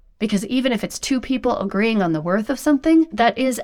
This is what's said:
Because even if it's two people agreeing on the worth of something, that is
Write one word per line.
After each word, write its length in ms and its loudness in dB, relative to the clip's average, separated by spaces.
Because 260 -2
even 260 0
if 120 -2
it's 160 -8
two 200 -2
people 380 -2
agreeing 440 0
on 120 0
the 80 -2
worth 300 -2
of 80 -6
something, 520 4
that 260 2
is 260 0